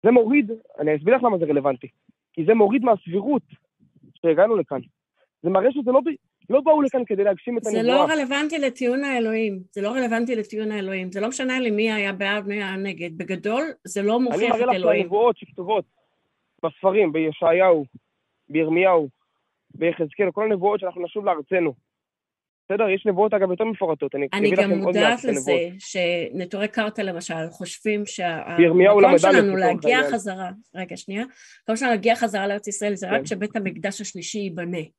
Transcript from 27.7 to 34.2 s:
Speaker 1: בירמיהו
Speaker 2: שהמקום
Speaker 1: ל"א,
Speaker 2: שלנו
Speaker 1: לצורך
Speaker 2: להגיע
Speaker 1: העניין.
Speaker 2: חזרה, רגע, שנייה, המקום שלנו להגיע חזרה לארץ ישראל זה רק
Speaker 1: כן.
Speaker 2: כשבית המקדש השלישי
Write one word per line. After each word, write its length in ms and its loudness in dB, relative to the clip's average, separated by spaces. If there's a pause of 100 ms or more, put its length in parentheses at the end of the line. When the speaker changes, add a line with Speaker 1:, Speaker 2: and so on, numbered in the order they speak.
Speaker 1:
בירמיהו 440 8
Speaker 2:
שהמקום 140 8
Speaker 1:
ל"א, 40 8
Speaker 2:
שלנו 140 6 (240)
Speaker 1:
לצורך 40 0
Speaker 2:
להגיע 360 2
Speaker 1:
העניין. 160 0
Speaker 2:
חזרה, 380 -6 (240)
רגע, 220 -10
שנייה, 260 -8 (380)
המקום 160 -4
שלנו 140 -2
להגיע 260 2
חזרה 300 -2
לארץ 220 -4
ישראל 260 -4
זה 160 -8
רק 80 0
Speaker 1:
כן. 60 -4
Speaker 2:
כשבית 320 -6
המקדש 440 -6
השלישי 380 -10